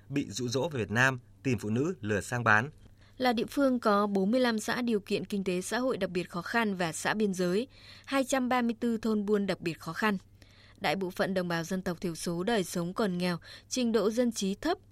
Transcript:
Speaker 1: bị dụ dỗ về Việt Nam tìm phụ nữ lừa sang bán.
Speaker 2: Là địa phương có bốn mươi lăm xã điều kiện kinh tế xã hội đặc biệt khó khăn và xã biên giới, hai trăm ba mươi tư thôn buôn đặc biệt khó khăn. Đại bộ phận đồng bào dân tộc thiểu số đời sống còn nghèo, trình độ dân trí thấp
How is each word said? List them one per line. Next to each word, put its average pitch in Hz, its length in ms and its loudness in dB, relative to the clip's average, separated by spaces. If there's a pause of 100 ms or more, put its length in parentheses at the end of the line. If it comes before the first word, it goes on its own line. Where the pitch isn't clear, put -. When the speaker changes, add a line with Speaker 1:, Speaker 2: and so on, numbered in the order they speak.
Speaker 1:
bị - 200 -2
dụ 120 180 -6
dỗ 131 220 0
về 139 100 -4
Việt 101 120 -4
Nam 127 280 4 (240)
tìm 123 160 2
phụ 104 100 -4
nữ 143 320 0
lừa 104 200 0
sang 120 220 -4
bán. 113 260 4 (480)
Speaker 2:
Là 254 160 2
địa 220 120 0
phương 262 340 2
có 208 280 4
bốn 196 240 2
mươi 254 80 2
lăm 233 200 2
xã 226 220 -2
điều 233 180 0
kiện 190 260 -2
kinh 190 180 -4
tế 180 180 -2
xã 220 180 -4
hội 254 180 0
đặc 185 120 -2
biệt 175 200 -4
khó 180 120 -6
khăn 220 340 0
và 175 160 -2
xã 156 220 -2
biên 208 200 2
giới, 185 340 0 (380)
hai 277 180 0
trăm 254 260 0
ba 254 120 2
mươi 233 180 0
tư 233 180 0
thôn 214 280 0
buôn 202 200 2
đặc 185 160 -2
biệt 165 180 -4
khó 165 140 -10
khăn. 208 240 0 (640)
Đại 151 140 2
bộ 185 140 -2
phận 185 240 -2
đồng 180 140 0
bào 165 160 -2
dân 185 180 -4
tộc 180 200 -4
thiểu 170 140 -4
số 175 280 -4
đời 214 200 2
sống 175 300 -4
còn 190 240 0
nghèo, 175 200 -2 (320)
trình 240 220 0
độ 214 180 4
dân 233 220 2
trí 196 240 -2
thấp 349 220 -2 (140)